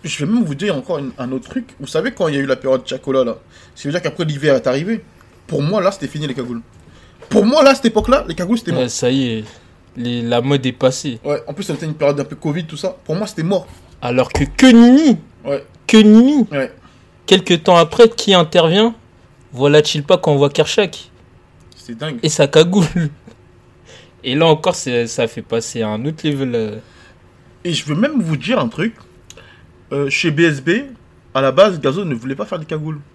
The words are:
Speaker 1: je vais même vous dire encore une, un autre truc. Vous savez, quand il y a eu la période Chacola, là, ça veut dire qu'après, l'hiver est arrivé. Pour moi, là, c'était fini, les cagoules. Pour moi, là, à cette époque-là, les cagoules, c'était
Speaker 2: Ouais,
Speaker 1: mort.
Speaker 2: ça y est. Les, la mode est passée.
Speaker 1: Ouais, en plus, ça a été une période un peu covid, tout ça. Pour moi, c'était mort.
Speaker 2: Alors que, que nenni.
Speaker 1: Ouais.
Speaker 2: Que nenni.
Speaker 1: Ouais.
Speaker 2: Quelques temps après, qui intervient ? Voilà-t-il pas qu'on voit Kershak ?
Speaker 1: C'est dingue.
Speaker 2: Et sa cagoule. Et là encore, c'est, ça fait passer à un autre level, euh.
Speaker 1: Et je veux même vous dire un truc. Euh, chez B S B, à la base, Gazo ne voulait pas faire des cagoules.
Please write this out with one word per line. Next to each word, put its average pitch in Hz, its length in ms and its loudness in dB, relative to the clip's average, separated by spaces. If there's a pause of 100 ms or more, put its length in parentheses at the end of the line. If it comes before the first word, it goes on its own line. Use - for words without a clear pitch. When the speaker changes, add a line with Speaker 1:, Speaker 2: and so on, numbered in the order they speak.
Speaker 1:
je - 220 -8
vais 190 80 -2
même 240 100 2
vous 151 140 -4
dire 170 180 -4
encore 147 240 -6
une, 139 200 -8
un 127 140 -8
autre 131 160 -8
truc. 247 180 -8 (120)
Vous 139 80 -14
savez, 185 260 -4
quand 180 160 -4
il 147 60 -2
y 139 40 -2
a - 20 -2
eu 139 60 -4
la 131 100 0
période 131 280 -2
Chacola, 131 400 -4
là, 117 140 -6 (380)
ça - 120 -20
veut 147 40 -4
dire 175 100 -4
qu'après, 170 220 -6
l'hiver 143 320 0
est 127 100 -2
arrivé. 165 380 -4 (420)
Pour 143 160 -4
moi, 196 180 -2
là, 180 120 0
c'était - 160 -10
fini, 151 180 -8
les 131 80 -8
cagoules. 120 280 -10 (680)
Pour 208 180 2
moi, 285 160 4
là, 269 80 8
à 269 60 4
cette - 100 -10
époque-là, 226 420 0
les 165 60 -8
cagoules, 185 240 -2
c'était 170 140 -6
Speaker 2:
Ouais, 160 100 -2
Speaker 1:
mort. 120 80 -4
Speaker 2:
ça - 200 -4
y 135 160 0 (120)
est. 107 60 -10 (520)
Les, 120 260 -6
la 120 180 0
mode 135 260 -2
est 123 60 -2
passée. 127 520 -4
Speaker 1:
Ouais, 147 220 -4
en 135 80 -12
plus, - 100 -12
ça 160 100 -6
a - 20 -8
été 160 100 -10
une 156 80 -8
période 143 240 -2
un 139 60 -6
peu - 100 -14
covid, 156 300 -6
tout 156 120 -16
ça. 185 280 -8
Pour 156 100 -6
moi, 202 140 -6
c'était 160 160 -8
mort. 185 240 -2 (320)
Speaker 2:
Alors 123 320 -2
que, - 120 -2
que - 220 2
nenni. 247 520 8 (260)
Speaker 1:
Ouais. 139 200 -6 (220)
Speaker 2:
Que 220 120 6
nenni. 226 520 6
Speaker 1:
Ouais. 135 220 -6 (540)
Speaker 2:
Quelques 175 360 2
temps 180 140 4
après, 170 320 6
qui 202 260 0
intervient ? 180 600 2 (580)
Voilà-t-il 147 500 2
pas 180 160 2
qu'on 151 180 0
voit 139 140 2
Kershak ? - 600 -2 (680)
Speaker 1:
C'est 117 200 -16
dingue. 147 260 -10
Speaker 2:
Et 160 80 -2
sa 143 180 0
cagoule. 170 640 2 (1120)
Et 127 100 -4
là 160 120 2
encore, 156 280 0
c'est, 120 320 -2
ça 113 220 -2
fait 113 140 -12
passer 117 400 -6
à 107 60 -4
un 107 180 -6
autre 160 200 -8
level, 135 280 -4
euh. 110 220 -4 (880)
Speaker 1:
Et 175 100 -6
je - 100 -6
veux 147 100 -4
même 262 280 0
vous 160 140 -4
dire 214 220 -2
un 131 100 -2
truc. 208 260 -6 (960)
Euh, 143 160 -4
chez 160 220 -2
B 147 100 -2
S 151 220 0
B, 156 80 -4 (640)
à 131 80 0
la 135 100 0
base, 180 280 4
Gazo 147 240 -4
ne 147 100 -6
voulait 127 200 -8
pas 208 120 -8
faire 180 120 -8
des 156 60 -12
cagoules. 156 360 -8 (140)